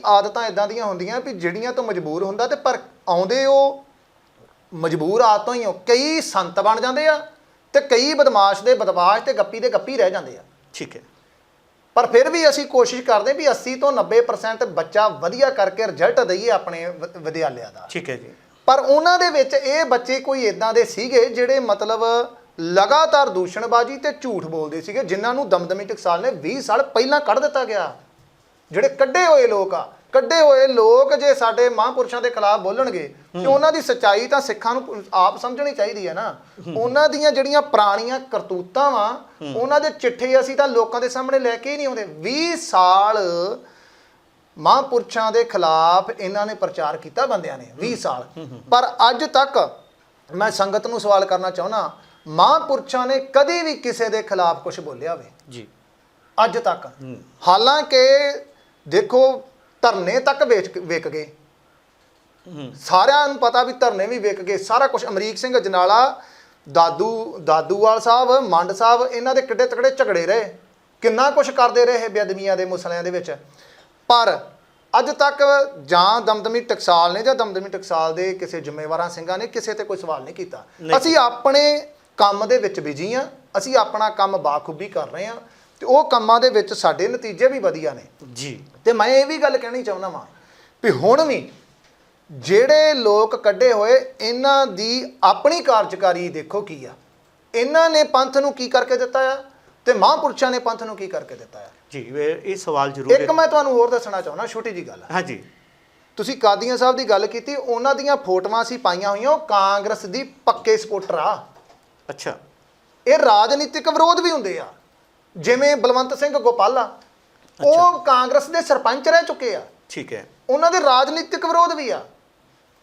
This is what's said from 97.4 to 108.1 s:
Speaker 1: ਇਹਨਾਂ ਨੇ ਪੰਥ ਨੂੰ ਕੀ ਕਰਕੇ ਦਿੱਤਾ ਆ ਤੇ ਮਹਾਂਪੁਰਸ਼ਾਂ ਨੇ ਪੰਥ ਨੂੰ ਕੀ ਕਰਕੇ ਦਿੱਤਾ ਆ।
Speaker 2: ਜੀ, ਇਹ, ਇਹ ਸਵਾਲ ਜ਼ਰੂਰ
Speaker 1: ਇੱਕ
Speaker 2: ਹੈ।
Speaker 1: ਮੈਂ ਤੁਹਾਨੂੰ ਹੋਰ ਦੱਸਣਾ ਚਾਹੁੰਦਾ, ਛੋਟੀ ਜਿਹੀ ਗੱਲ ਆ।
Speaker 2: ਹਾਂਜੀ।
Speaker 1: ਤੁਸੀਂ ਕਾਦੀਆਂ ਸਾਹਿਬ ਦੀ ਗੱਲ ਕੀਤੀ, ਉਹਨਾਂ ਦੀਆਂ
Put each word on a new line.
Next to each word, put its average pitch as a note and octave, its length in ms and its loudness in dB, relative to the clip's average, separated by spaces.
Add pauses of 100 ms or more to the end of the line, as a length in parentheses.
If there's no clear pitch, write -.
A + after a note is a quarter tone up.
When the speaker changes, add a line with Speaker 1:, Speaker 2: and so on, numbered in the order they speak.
Speaker 1:
ਇਹਨਾਂ D4+ 360 2
ਨੇ D4+ 140 4
ਪੰਥ C4 340 0
ਨੂੰ C#4 140 0
ਕੀ B3+ 160 -8
ਕਰਕੇ B3 280 2
ਦਿੱਤਾ C4 360 -2
ਆ C4+ 120 -8 (400)
ਤੇ B3 80 2
ਮਹਾਂਪੁਰਸ਼ਾਂ B3+ 580 2
ਨੇ B3 80 -2
ਪੰਥ A#3 240 -6
ਨੂੰ A3 140 -14
ਕੀ F#3+ 100 -12
ਕਰਕੇ C#3 280 -12
ਦਿੱਤਾ A2+ 240 -20
ਆ। G2+ 100 -20 (240)
Speaker 2:
ਜੀ, C#3 80 -14
ਇਹ, D3 440 -4
ਇਹ F#3+ 120 -6
ਸਵਾਲ C#3+ 360 -2
ਜ਼ਰੂਰ C#3 200 0
Speaker 1:
ਇੱਕ C#4+ 180 4
Speaker 2:
ਹੈ। D#4 40 2
Speaker 1:
ਮੈਂ D#4+ 140 4
ਤੁਹਾਨੂੰ D4 240 0
ਹੋਰ A#3+ 180 2
ਦੱਸਣਾ A3 300 -4
ਚਾਹੁੰਦਾ, E3+ 260 -8
ਛੋਟੀ A3 240 -10
ਜਿਹੀ E3+ 180 -12
ਗੱਲ F#2+ 140 -20
ਆ। - 100 -20
Speaker 2:
ਹਾਂਜੀ। D#3+ 320 -6 (720)
Speaker 1:
ਤੁਸੀਂ A3 200 -6
ਕਾਦੀਆਂ A#3 400 0
ਸਾਹਿਬ B3+ 200 2
ਦੀ C4 80 -4
ਗੱਲ G#3 220 2
ਕੀਤੀ, A#3 280 -8
ਉਹਨਾਂ C4 400 -2
ਦੀਆਂ C#4 220 -2